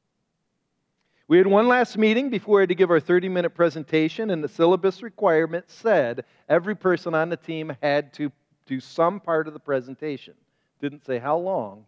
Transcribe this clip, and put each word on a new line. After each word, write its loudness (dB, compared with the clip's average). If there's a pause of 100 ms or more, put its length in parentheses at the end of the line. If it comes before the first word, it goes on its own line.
(1300)
We 6
had 6
one 4
last 0
meeting 2
before 0
we 6
had 2
to 0
give 2
our 4
thirty-minute 0
presentation, -2
and -4
the -4
syllabus 0
requirement -2
said 0 (240)
every 0
person -2
on -2
the -8
team -10
had -2
to -6 (360)
do -8
some -2
part -4
of -16
the -18
presentation. -8 (460)
Didn't -10
say -4
how -4
long, -6